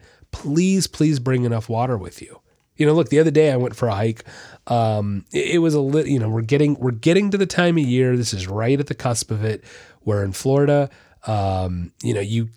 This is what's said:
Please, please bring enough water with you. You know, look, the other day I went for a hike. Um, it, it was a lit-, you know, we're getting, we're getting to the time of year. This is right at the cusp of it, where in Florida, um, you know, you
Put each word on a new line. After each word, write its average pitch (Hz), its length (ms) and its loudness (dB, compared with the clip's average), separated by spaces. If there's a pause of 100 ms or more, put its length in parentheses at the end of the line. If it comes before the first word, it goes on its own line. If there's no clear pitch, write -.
(320)
Please, 180 560 0
please 151 320 0
bring 127 240 0
enough 117 240 -2
water 117 300 -2
with 90 240 -12
you. - 200 -20 (360)
You 151 80 2
know, 151 80 6
look, 160 160 2
the 147 100 4
other 160 120 4
day 151 200 4
I 127 60 2
went 123 180 -2
for 120 120 -2
a 101 80 0
hike. 113 280 -2 (440)
Um, 107 680 -2
it, 143 220 -2
it - 40 4
was 165 140 2
a 147 80 2
lit-, 139 260 0
you 135 120 0
know, 110 100 -2
we're 113 120 -2
getting, 143 340 2
we're 123 160 -2
getting 180 400 2
to 202 60 -2
the 196 80 2
time 175 320 2
of 151 80 2
year. 127 320 2
This 113 160 -2
is 92 140 -6
right 113 320 0
at 143 80 -4
the - 80 -6
cusp - 360 -4
of 107 120 -4
it, 107 200 -4 (380)
where 104 220 -2
in 95 100 -4
Florida, 143 560 2 (360)
um, 92 640 -2 (120)
you 117 100 -2
know, 101 80 -2
you 113 360 -4